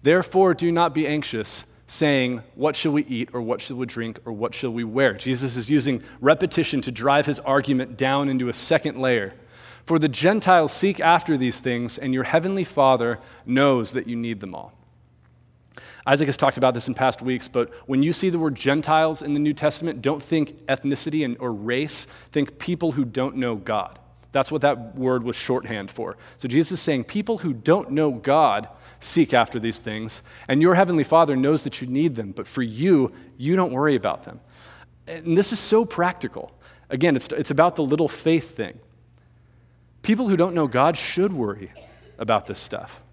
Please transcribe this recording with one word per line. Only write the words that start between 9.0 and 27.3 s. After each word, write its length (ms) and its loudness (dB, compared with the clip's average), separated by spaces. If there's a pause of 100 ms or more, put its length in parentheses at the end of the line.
layer. 320 0 (540)
"For 120 2
the 100 2
Gentiles 600 4
seek 300 0
after 380 2
these 220 -2
things, 360 -4
and 160 -4
your 120 0
heavenly 400 0
Father 560 2 (260)
knows 480 2
that 120 -4
you 100 -8
need 240 -6
them 140 -12
all." 200 -16 (1300)
Isaac 200 4
has 120 -2
talked 180 2
about 160 4
this 160 -4
in 60 -4
past 260 -2
weeks, 260 -4
but 240 -2 (160)
when 160 0
you 120 2
see 160 0
the 80 -2
word 160 -2
Gentiles 640 0
in 140 -4
the 40 0
New 140 2
Testament, 480 -4
don't 220 -2
think 440 -4
ethnicity 580 -2
and, 140 -6
or 140 -6
race. 540 -4 (260)
Think 260 -2
people 340 -4
who 120 -2
don't 320 -4
know 180 -2
God. 440 -6 (340)
That's 200 0
what 80 -2
that 340 0
word 300 -2
was 100 -4
shorthand 560 -4
for. 260 -10 (200)
So 100 -10
Jesus 260 2
is 80 -4
saying, 240 -2
"People 340 -4